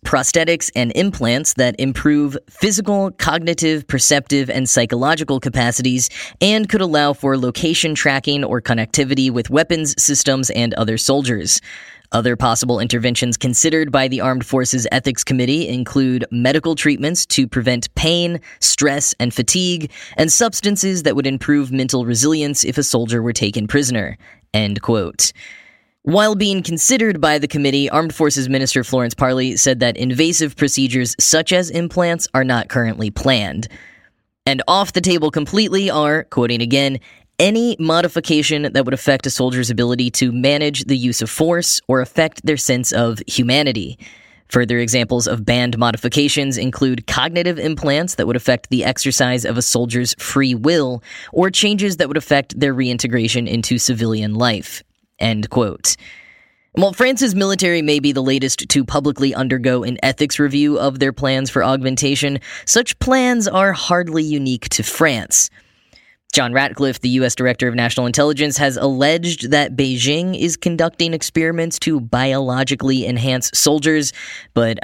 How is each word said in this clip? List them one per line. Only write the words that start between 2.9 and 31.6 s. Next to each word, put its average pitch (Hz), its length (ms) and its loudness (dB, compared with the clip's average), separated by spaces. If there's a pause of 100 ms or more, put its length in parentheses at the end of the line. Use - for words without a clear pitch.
cognitive, 160 720 -2
perceptive, 139 640 0
and 131 180 -2
psychological 135 720 0
capacities 123 680 0 (320)
and 214 300 2
could 214 100 2
allow 151 320 2
for 135 240 0
location 135 580 0
tracking 143 480 -2
or 123 200 -2
connectivity 131 680 0
with 120 200 -4
weapons 156 520 0
systems 135 480 0
and 117 240 0
other 110 220 0
soldiers." 123 640 0 (520)
Other 117 240 2
possible 120 440 0
interventions 120 560 0
considered 151 560 0
by 135 160 2
the 127 120 -4
Armed 127 240 0
Forces 127 460 0
Ethics 127 320 -2
Committee 131 460 0
include 127 640 0
medical 139 420 2
treatments 151 520 -2
to 131 200 2
prevent 123 480 -2
pain, 170 460 0 (180)
stress, - 640 0
and 123 120 0
fatigue, 175 600 -2 (240)
and - 160 2
substances 196 720 0
that 143 100 2
would 131 120 0
improve 135 440 0
mental 127 360 0
resilience 143 580 0
if - 140 -2
a 143 40 0
soldier 117 400 0
were 117 100 -2
taken 104 360 -2
prisoner. 123 480 -2 (360)
End 104 300 -2
quote. 104 500 0 (720)
While 208 320 2
being 196 300 0
considered 190 560 0
by 151 180 4
the 143 80 0
committee, 139 420 0
Armed 156 240 0
Forces 143 360 0
Minister 131 340 0
Florence 120 320 0
Parley 131 420 0
said 131 220 2
that 120 180 0
invasive 151 600 0
procedures 127 640 0
such 165 320 2
as 180 180 0